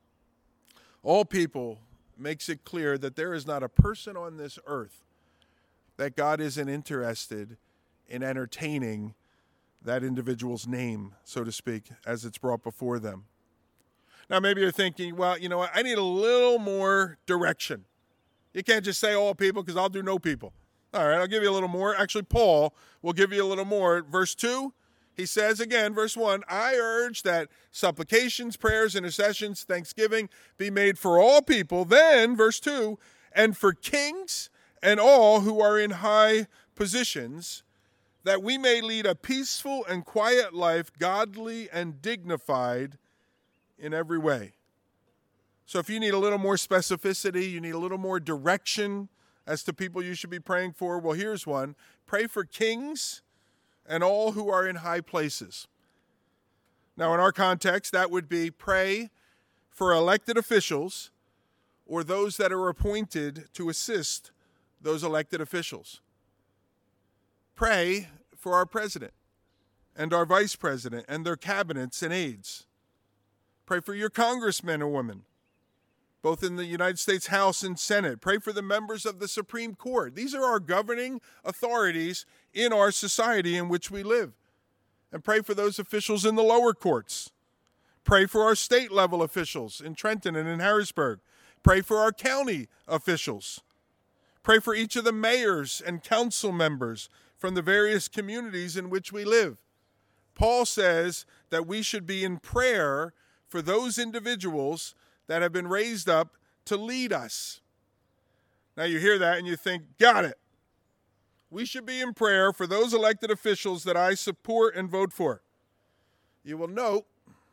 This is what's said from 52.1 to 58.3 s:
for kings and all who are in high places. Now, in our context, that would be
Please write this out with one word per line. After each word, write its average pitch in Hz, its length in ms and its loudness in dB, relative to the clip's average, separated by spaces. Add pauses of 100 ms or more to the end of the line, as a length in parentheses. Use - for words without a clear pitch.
for 202 160 -6
kings 233 760 -6 (640)
and 165 180 -4
all 208 280 2
who 208 180 -6
are 185 180 2
in 180 100 -6
high 170 240 -4
places. 151 680 -6 (1300)
Now, 165 160 2
in 170 60 2
our 185 120 6
context, 185 600 0
that 180 180 2
would 170 180 -2
be 165 220 -2